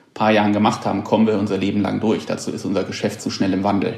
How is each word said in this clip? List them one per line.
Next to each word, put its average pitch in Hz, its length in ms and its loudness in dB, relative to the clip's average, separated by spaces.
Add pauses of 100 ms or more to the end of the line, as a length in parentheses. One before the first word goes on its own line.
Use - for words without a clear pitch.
ein - 60 -20
paar 110 180 2
Jahren 104 220 4
gemacht 107 320 2
haben, 98 180 -2
kommen 110 240 4
wir 107 100 2
unser 98 200 0
Leben 101 240 0
lang 104 180 -2
durch. 107 260 0
Dazu - 240 -6
ist - 140 -8
unser 92 220 -2
Geschäft - 360 -4
zu - 80 -6
schnell 98 220 0
im 95 140 0
Wandel. 95 320 0